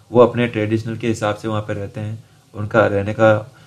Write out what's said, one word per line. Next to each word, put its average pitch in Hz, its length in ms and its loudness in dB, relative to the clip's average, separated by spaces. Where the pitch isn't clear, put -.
वो 117 80 4
अपने 120 260 4
traditional 113 500 -4
के 117 120 -6
हिसाब 107 280 -2
से - 120 -10
वहाँ 107 140 -4
पे 107 120 -6
रहते 98 260 -10
हैं। 107 240 -10
उनका 104 320 2
रहने 101 280 0
का, 110 380 4